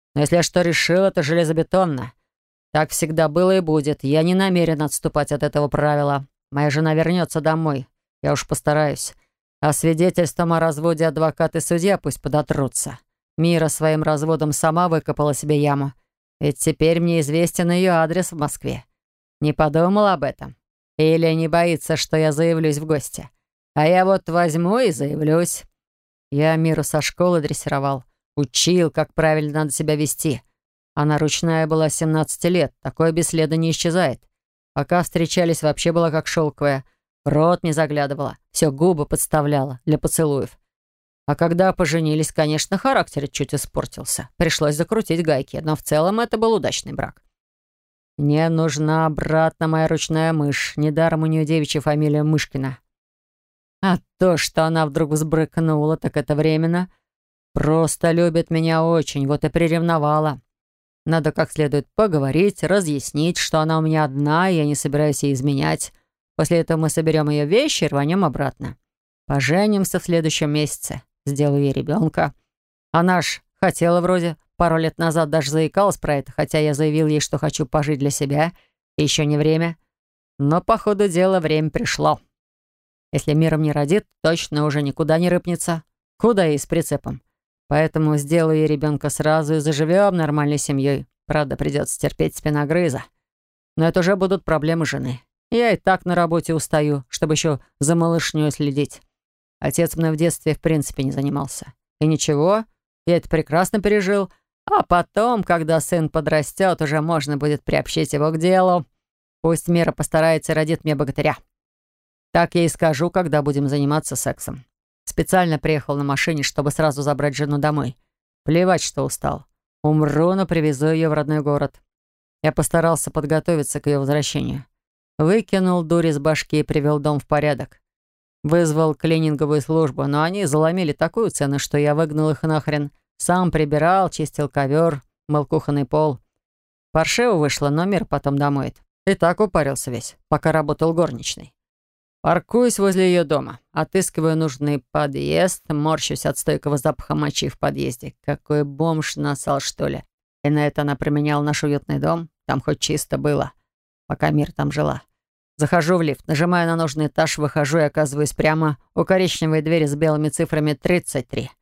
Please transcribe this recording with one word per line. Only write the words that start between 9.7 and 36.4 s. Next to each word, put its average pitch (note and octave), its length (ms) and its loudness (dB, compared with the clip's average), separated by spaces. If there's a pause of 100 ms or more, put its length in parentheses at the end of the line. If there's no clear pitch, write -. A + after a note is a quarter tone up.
свидетельством E3+ 800 0
о E3 60 2
разводе D#3+ 480 0
адвокат D#3 480 -2
и E3 40 0
судья F3 380 0
пусть - 240 -6
подотрутся. C#3+ 800 -4 (360)
Мира D#3+ 320 2
своим D#3 360 0
разводом D#3 480 0
сама E3+ 380 0
выкопала D3 440 -2
себе D3 260 0
яму. C#3+ 340 0 (460)
Ведь D3 200 -2
теперь D#3+ 400 2
мне E3+ 220 2
известен E3 500 0
её F3+ 220 2
адрес E3+ 380 0
в E3+ 60 -12
Москве. C3+ 480 -6 (560)
Не D3+ 120 0
подумал E3+ 520 2
об F3+ 180 0
этом? C3+ 320 -8 (420)
Или D#3+ 360 4
не D#3+ 140 0
боится, E3+ 480 0
что - 220 -2
я D#3 140 2
заявлюсь D#3+ 460 0
в D3+ 80 -8
гости? D3+ 440 -4 (440)
А D3+ 140 2
я F#3 180 6
вот F#3+ 240 0
возьму E3+ 480 2
и B3 140 2
заявлюсь. D3+ 720 0 (680)
Я D#3 240 2
Миру D#3+ 280 2
со D3+ 180 -2
школы F3 400 0
дрессировал. C#3 600 -4 (320)
Учил, E3 560 2
как - 240 -4
правильно D#3 460 0
надо D3+ 100 -2
себя D3+ 240 0
вести. D3 460 -2 (560)
Она D3+ 220 2
ручная D#3+ 480 0
была D#3 220 2
с - 60 -4
семнадцати D#3 520 -2
лет. E3+ 340 0
Такое D#3+ 300 0
бесследно D#3+ 420 0
не E3 160 0
исчезает. D#3+ 500 0 (540)
Пока F3 300 0
встречались, E3+ 580 0
вообще D#3 300 0
была E3+ 180 2
как D#3 160 -2
шёлковая. C#3+ 600 -2 (380)